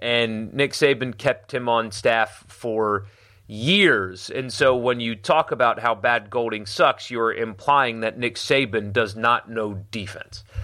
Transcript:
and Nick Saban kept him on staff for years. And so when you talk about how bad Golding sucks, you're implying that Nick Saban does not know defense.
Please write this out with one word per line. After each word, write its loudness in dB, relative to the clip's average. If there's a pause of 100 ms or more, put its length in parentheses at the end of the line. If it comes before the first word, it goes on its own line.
and -2
Nick 0
Saban 0
kept -2
him -4
on 2
staff 0
for -2 (420)
years. 2
And -6
so 4
when 0
you -4
talk 2
about 2
how 2
bad 0
Golding -2
sucks, 0
you're -2
implying 0
that -4
Nick -4
Saban 0
does 0
not 0
know -4
defense. -12 (200)